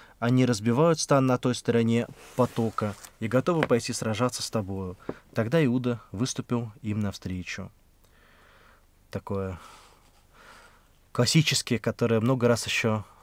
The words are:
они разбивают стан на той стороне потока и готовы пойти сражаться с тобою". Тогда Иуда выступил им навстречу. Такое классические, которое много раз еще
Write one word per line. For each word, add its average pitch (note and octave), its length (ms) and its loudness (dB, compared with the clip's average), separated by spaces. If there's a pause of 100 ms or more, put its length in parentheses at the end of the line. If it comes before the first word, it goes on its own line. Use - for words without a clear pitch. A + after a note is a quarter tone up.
(200)
они B2+ 260 4
разбивают B2 540 2
стан C3+ 260 4
на B2+ 100 2
той B2 200 -2
стороне A#2 500 2 (300)
потока A2+ 580 0 (240)
и A2 80 -6
готовы C3+ 400 0
пойти A#2+ 260 0
сражаться A2+ 480 -2
с - 100 -6
тобою". F#2+ 460 -6 (380)
Тогда B2 280 2
Иуда A#2+ 380 0 (120)
выступил A#2 580 -4 (100)
им G#2+ 200 -4
навстречу. F#2+ 720 -8 (1400)
Такое F#2+ 480 -6 (1500)
классические, B2+ 680 2
которое A#2 400 0
много A#2+ 280 2
раз A#2 160 2
еще G#2+ 400 -2 (180)